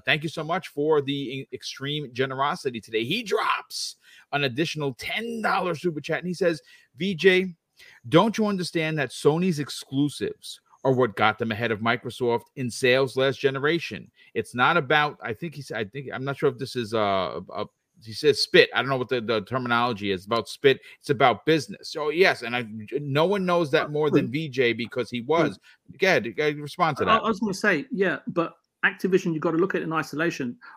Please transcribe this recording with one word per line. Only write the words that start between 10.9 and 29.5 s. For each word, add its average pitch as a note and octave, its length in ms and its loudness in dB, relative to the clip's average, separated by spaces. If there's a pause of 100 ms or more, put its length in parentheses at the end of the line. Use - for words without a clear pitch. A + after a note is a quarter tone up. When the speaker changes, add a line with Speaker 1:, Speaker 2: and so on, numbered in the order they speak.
Speaker 1:
what B2 240 2
got G#2+ 220 2
them A2+ 140 -2
ahead A2 180 -2
of G#2+ 120 -4
Microsoft A#2 640 -2 (100)
in B2 160 -6
sales B2+ 440 2
last C3+ 240 2
generation? C#3 680 -2 (240)
It's - 220 -6
not C#3 200 4
about," D3+ 460 2
I A2+ 120 -6
think D#3 200 -10
he D3 80 -12
said, G#2+ 160 -10
I A2+ 60 -2
think, A#2+ 280 -10
I'm C3 140 -6
not C#3 120 -4
sure D3 120 2
if B2 80 -2
this B2+ 180 -10
is, A#2 200 -4
uh, F#2+ 460 0 (120)
a, G#2 120 -6 (380)
he A2 100 -14
says C#3+ 300 2
spit. - 320 6
I A#2 80 2
don't C3 60 -4
know C3+ 80 0
what B2 120 -4
the, B2 120 0
the A2 200 0
terminology A#2+ 720 0
is F#2+ 160 -4
about A2+ 200 -2
spit. C3+ 320 4 (200)
It's - 100 -4
about B2+ 380 2
business. - 420 0
So D3+ 200 -6
yes, E3 340 4
and A#2+ 120 -4
I, A#2+ 120 -4 (320)
no D3 260 2
one F#3+ 180 0
knows F3 280 0
that D3+ 200 2
more D3 200 0
than C#3+ 180 4
V D3+ 200 -4
J A#2+ 240 2
because A#2 360 -6
he A#2+ 120 -6
was. C#3 360 2 (400)
Go F#3+ 80 0
ahead, F#3 300 2
go D3+ 80 -2
ahead, D3+ 160 0
respond D3+ 380 -2
to - 60 -4
Speaker 2:
I, - 20 0
Speaker 1:
that. G#3+ 180 4
Speaker 2:
I G#3 40 -4
was G3+ 120 -2
gonna G3+ 160 -4
say, F#3 360 0
yeah, F3+ 360 0
but E3+ 260 -2 (320)
Activision, F#3+ 480 0
you've D#3 80 -4
gotta E3 160 0